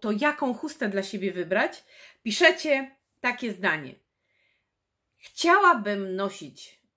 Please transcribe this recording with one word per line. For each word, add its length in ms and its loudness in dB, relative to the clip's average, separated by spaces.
to, 100 -2
jaką 420 0
chustę 360 -6
dla 140 -2
siebie 280 -6
wybrać, 520 -2
piszecie 720 2
takie 320 -4
zdanie: 420 -4
„Chciałabym 960 2
nosić, 680 -8